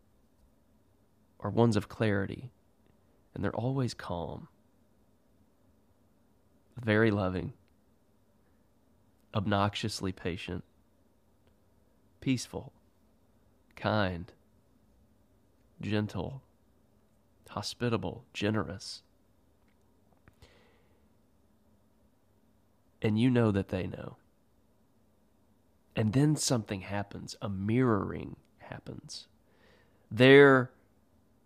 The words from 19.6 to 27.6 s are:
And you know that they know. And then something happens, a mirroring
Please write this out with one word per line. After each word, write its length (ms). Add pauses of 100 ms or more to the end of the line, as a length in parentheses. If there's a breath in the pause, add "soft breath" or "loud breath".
And 180
you 100
know 220
that 180
they 180
know. 300 (1800)
And 180
then 220
something 460
happens, 600
a 80
mirroring 880 (220)